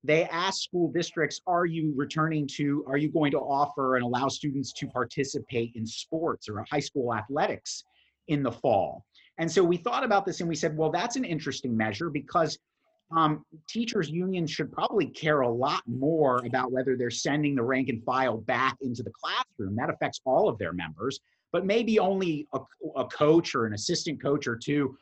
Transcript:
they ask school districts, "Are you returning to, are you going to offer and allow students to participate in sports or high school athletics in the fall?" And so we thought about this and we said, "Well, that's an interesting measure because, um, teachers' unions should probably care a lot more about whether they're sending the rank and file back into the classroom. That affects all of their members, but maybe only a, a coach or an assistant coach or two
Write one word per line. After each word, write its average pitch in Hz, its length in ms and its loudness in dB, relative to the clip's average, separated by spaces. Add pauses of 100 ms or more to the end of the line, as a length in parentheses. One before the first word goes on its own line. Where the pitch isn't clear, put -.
they 156 220 4
ask 180 380 -2
school 170 280 0
districts, 160 540 -2
"Are 175 200 2
you 160 300 0
returning 151 600 0
to, 147 320 0
are 135 80 -2
you 147 160 2
going 151 200 2
to 151 80 2
offer 139 580 2
and 123 80 2
allow 123 240 0
students 135 440 -4
to 139 140 -8
participate 123 880 -4
in 110 100 -4
sports 160 600 -4
or 104 240 -6
high 151 80 0
school 123 340 -2
athletics 113 720 -4 (460)
in 147 120 2
the 123 100 0
fall?" 92 520 0 (360)
And 160 120 0
so 196 120 6
we 175 140 4
thought 240 280 -2
about 202 200 4
this 175 140 -4
and 170 80 -2
we 165 80 0
said, 156 220 -2
"Well, 156 120 2
that's 185 280 -2
an 254 80 -2
interesting 139 500 -4
measure 110 340 0
because, 151 480 0 (580)
um, 151 280 4 (240)
teachers' 220 420 -2
unions 175 420 -2
should 143 200 -4
probably 208 360 0
care 151 340 2
a 123 80 2
lot 131 360 0
more 131 600 2
about 123 260 0
whether 131 240 0
they're 123 140 -2
sending 147 460 0
the 120 80 2
rank 131 260 0
and 110 140 -2
file 127 340 0
back 123 440 0
into 127 220 -4
the 117 80 -8
classroom. 156 640 -6
That 135 140 -2
affects - 340 -4
all 156 240 4
of 123 120 -2
their 85 120 -4
members, 87 480 -6 (320)
but 175 140 -2
maybe 214 340 2
only 185 540 0
a, 131 60 -4 (360)
a 127 100 0
coach 160 500 4
or 117 100 2
an 107 80 -2
assistant 151 480 -2
coach 147 260 0
or 117 80 -2
two 143 460 0